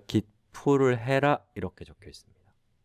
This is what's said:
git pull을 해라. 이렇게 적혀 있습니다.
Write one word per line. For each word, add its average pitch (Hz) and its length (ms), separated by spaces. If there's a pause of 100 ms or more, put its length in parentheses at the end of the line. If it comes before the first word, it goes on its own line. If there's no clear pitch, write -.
git 107 180 (260)
pull을 135 460
해라. 135 460 (100)
이렇게 92 300
적혀 - 260
있습니다. - 320 (420)